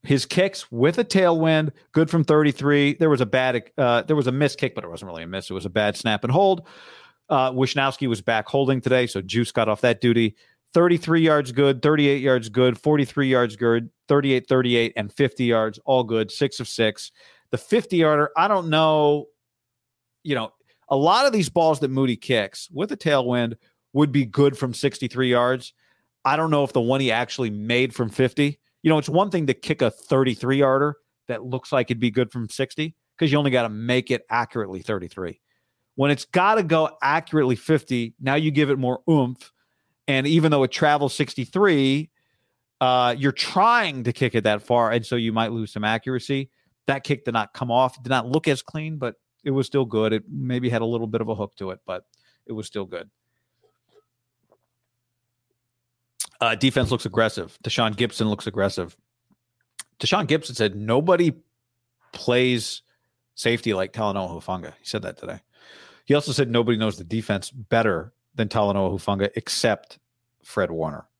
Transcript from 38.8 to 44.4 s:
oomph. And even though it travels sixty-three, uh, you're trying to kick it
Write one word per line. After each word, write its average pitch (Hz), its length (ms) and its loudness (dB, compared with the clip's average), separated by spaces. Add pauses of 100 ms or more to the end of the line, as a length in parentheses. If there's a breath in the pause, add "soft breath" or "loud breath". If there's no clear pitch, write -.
oomph. 131 440 0 (560)
And 135 180 0
even 160 240 4
though 139 120 4
it 127 80 0
travels 147 440 0
sixty-three, 147 920 0 (720)
uh, 127 360 2
you're 139 140 0
trying 185 720 0
to 120 80 -2
kick 120 240 -2
it 110 80 0